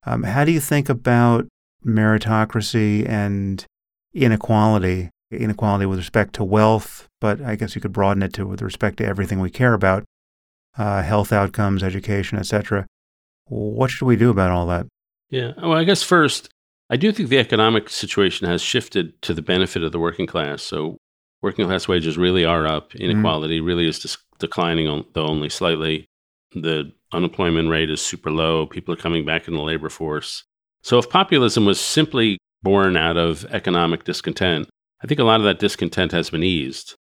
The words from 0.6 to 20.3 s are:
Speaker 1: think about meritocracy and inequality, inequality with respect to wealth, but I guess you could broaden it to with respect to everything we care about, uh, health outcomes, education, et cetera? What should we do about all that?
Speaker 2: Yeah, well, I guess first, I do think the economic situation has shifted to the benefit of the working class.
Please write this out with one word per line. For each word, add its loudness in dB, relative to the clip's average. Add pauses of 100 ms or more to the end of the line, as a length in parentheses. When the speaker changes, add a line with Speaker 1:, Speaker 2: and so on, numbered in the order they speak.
Speaker 1:
think 0
about 2 (400)
meritocracy 2
and -2 (500)
inequality, 2 (200)
inequality -2
with -2
respect -2
to -4
wealth, 2 (140)
but 0
I -4
guess -6
you -8
could -6
broaden 2
it -2
to -6
with -8
respect -4
to 0
everything -2
we 0
care 2
about, 2 (760)
uh, 0
health 0
outcomes, 0
education, -4
et -6
cetera? -2 (600)
What -2
should -4
we 6
do 4
about 2
all 0
that? -2 (440)
Speaker 2:
Yeah, -6
well, 0
I 2
guess 2
first, 2 (400)
I 0
do 4
think -2
the 6
economic 4
situation 0
has 0
shifted -2
to -4
the -6
benefit 0
of -2
the -4
working -2
class. -6